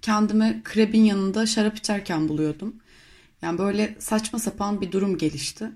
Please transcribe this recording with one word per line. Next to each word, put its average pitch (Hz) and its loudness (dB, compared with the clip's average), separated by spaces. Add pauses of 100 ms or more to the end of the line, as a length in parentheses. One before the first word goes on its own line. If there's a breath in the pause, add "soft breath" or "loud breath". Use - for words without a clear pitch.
kendimi 214 2
krebin 220 4
yanında 196 2
şarap 214 0
içerken 185 -2
buluyordum. 151 -4 (680 soft breath)
Yani 165 -2
böyle 202 0
saçma 220 -4
sapan 202 -4
bir 180 -6
durum 190 0
gelişti 147 -4